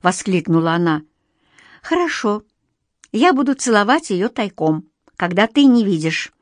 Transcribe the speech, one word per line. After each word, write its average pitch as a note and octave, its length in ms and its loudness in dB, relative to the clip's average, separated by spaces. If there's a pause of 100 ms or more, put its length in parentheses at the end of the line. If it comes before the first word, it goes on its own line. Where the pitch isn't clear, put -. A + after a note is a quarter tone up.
воскликнула E3 680 0
она. E3 300 0 (800)
«Хорошо, D4 600 -4 (680)
я D4 200 2
буду C4+ 220 0
целовать A#3 560 0
её F#3+ 180 -2
тайком, D#3+ 560 -4 (320)
когда F3+ 300 0
ты C#4+ 180 2
не A#3+ 200 6
видишь. D#3+ 580 -2